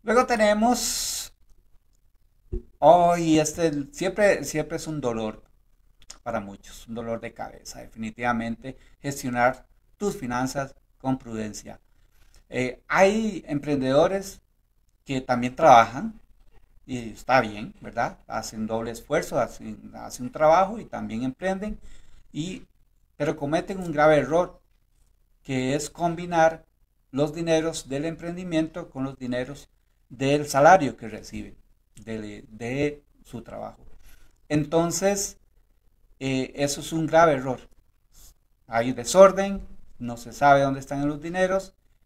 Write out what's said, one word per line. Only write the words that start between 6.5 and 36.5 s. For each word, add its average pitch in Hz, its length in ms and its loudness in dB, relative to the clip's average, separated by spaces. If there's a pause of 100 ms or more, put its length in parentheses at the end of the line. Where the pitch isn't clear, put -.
un 113 80 -12
dolor 117 240 -8
de 117 140 -14
cabeza, 107 480 -16
definitivamente, 117 960 -6 (220)
gestionar 127 640 -2 (320)
tus 202 200 -4
finanzas 131 580 -4 (220)
con 131 200 -4
prudencia. 107 600 -10 (720)
Eh, 127 380 -4
hay 196 600 2
emprendedores 147 960 0 (640)
que 135 160 -4
también 123 340 -2
trabajan, 131 640 6 (680)
y 120 260 -10
está 123 300 2
bien, 107 400 -10
¿verdad? 123 460 -6
Hacen 110 400 -8
doble 113 240 -4
esfuerzo, 156 480 -4
hacen, 107 560 -8
hacen 117 320 -12
un 120 40 -10
trabajo 180 480 4
y 160 60 -14
también 110 380 -8
emprenden, 190 560 -6 (520)
y, 175 360 -8 (500)
pero 151 180 -2
cometen 180 440 -4
un 175 120 -6
grave 151 260 6
error, 170 440 -2 (800)
que 131 340 -2
es 151 140 -6
combinar 170 760 0 (460)
los 151 220 0
dineros 160 560 -2
del 139 160 -6
emprendimiento 170 840 -6
con 131 140 -8
los 135 140 -8
dineros 127 520 -8 (380)
del 143 400 -2
salario 147 480 6
que 113 140 -14
reciben 104 480 -14 (480)
de, 107 440 -10
de 131 540 -4 (220)
su 117 160 -14
trabajo. 110 420 -14 (640)
Entonces, 170 880 0 (840)
eh, 135 360 -4